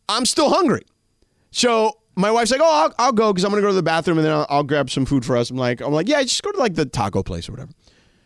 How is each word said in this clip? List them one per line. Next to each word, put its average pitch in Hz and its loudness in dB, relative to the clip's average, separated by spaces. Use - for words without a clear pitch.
I'm 240 -2
still 294 2
hungry. 294 0
So 220 0
my 196 0
wife's 233 2
like, 269 2
"Oh, 330 6
I'll, 302 2
I'll 262 4
go 214 2
'cause 180 -2
I'm 202 0
gonna 208 2
go 202 2
to 196 0
the 185 0
bathroom 165 0
and 156 2
then 156 2
I'll, 151 0
I'll 143 2
grab 139 -2
some 135 -2
food 135 0
for 131 0
us." 120 0
I'm 127 -8
like, 123 -2
I'm 143 -4
like, 160 0
"Yeah, 294 0
just - -4
go 403 -6
to, 403 -8
like, 214 0
the 151 0
taco 101 -4
place 85 -10
or - -14
whatever." - -16